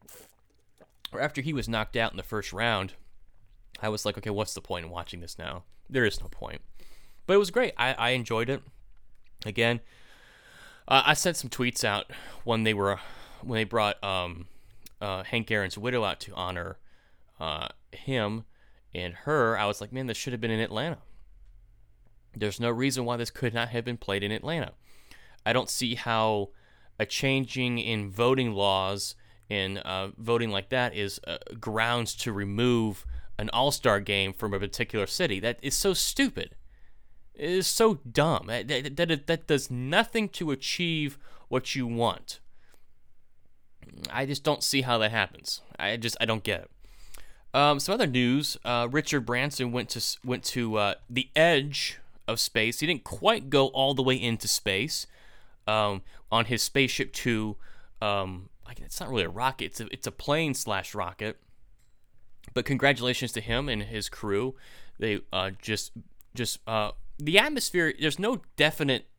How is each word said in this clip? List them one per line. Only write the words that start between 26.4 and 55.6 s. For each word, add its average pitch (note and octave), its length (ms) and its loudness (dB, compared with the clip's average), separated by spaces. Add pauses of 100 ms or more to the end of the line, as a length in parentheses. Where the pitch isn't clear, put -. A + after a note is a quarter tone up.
a G#2+ 60 2
changing B2+ 720 0
in G#2+ 300 -2
voting A#2+ 420 4
laws G2 640 2 (340)
and, G2 280 -2
uh, F#2+ 400 -4
voting A#2 320 2
like G2 180 -2
that B2 260 0
is, G2+ 320 -4
uh, E2 120 -6 (200)
grounds A2+ 580 0
to A#2 180 -4
remove G#2+ 720 2 (320)
an G#2+ 140 -2
All-Star A#2+ 500 4
game G2 320 2
from G2+ 200 -2
a G2 60 0
particular G#2 480 -2
city. A2 320 0
That A#2 220 -2
is C3+ 120 -2
so G3 200 4
stupid. - 640 0 (800)
It D3 160 -4
is F3+ 160 2
so A3 340 6 (120)
dumb. D3 360 2
That, G#2+ 200 -4
that, C#3 300 -2
that, E3 300 2
that E3 200 0
does C#3 240 2
nothing F3+ 580 0
to D#3 220 -4
achieve D3+ 640 -2 (300)
what - 280 0
you B2+ 120 0
want. A#2 540 -2 (1700)
I C3 140 -2
just C#3 180 -4
don't D3 200 2
see C#3 180 4
how B2 160 2
that G#2+ 140 4
happens. - 500 -2 (180)
I G#2 160 0
just, A2+ 240 -2
I A#2 60 2
don't A2 180 2
get G2+ 200 -2
it. - 80 -20 (800)
Um, C#3+ 260 6
some F#3 140 0
other A#3 120 4
news. B2+ 600 4
Uh, A#2+ 260 2
Richard C#3+ 340 2
Branson B2 460 0
went A#2+ 200 -2
to A#2 80 -4
s-, - 260 -2
went B2 200 -2
to, A2+ 300 0
uh, G2+ 200 4 (140)
the A#2+ 280 -2
edge D3 640 4 (280)
of A2+ 140 0
space. A2+ 400 2
He D3+ 60 2
didn't F3 180 0
quite C3+ 440 2
go C3+ 180 8
all C3+ 260 2
the C3+ 100 2
way C3 180 4
into A2+ 280 0
space, - 580 0 (580)